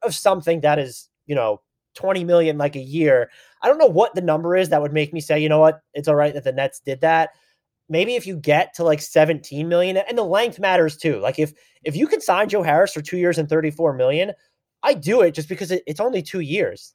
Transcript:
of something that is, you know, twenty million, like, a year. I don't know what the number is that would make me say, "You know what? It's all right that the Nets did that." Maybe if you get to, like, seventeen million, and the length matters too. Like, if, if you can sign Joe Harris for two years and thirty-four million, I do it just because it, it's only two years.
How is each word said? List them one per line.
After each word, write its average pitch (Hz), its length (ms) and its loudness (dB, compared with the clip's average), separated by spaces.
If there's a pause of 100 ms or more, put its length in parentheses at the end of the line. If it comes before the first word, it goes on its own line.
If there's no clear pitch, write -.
of 208 120 -4
something 170 460 0
that 147 180 2
is, 131 300 -8 (180)
you 147 80 -6
know, 110 260 -2 (340)
twenty 190 300 -4
million, 170 340 2
like, 147 180 -4
a 135 40 -10
year. 135 500 2 (320)
I 214 60 2
don't 294 100 4
know 311 80 8
what 196 280 2
the 185 60 -2
number 170 360 0
is 185 120 2
that 156 120 2
would 147 120 -2
make 151 200 -2
me 165 80 -8
say, 151 200 0
"You 151 80 0
know 156 120 4
what? 156 200 6 (140)
It's 143 140 -4
all 151 80 4
right 147 180 2
that 139 100 -10
the 135 80 -2
Nets 135 280 -4
did 131 200 -8
that." 160 300 2 (580)
Maybe 190 260 -2
if 240 120 -6
you 190 100 -10
get 147 380 0
to, 170 100 -4
like, 151 160 2
seventeen 156 680 0
million, 180 280 0
and 196 200 -4
the 233 60 0
length 202 380 -2
matters 175 360 0
too. 147 220 -2
Like, 110 200 -4
if, 151 140 -4 (300)
if 151 140 -8
you 262 100 0
can 339 140 -2
sign 202 280 0
Joe 202 140 -2
Harris 165 300 2
for 151 100 -8
two 180 160 -8
years 175 180 0
and 156 120 -4
thirty-four 156 460 -2
million, 143 380 0 (500)
I 294 120 2
do 196 280 2
it 170 100 4
just 156 160 -10
because 185 240 -8
it, 180 140 -2
it's 151 140 -6
only 220 220 -2
two 185 180 -10
years. 147 540 -6